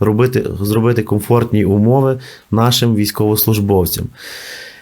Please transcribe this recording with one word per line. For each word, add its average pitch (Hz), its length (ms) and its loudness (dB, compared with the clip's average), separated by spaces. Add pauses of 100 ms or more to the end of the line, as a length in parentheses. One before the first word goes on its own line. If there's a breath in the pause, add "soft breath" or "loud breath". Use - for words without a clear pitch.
робити, 113 460 0 (140)
зробити 113 420 0
комфортні 110 640 0
умови 123 540 2 (320 loud breath)
нашим 117 440 2
військовослужбовцям. 104 1120 0 (760 loud breath)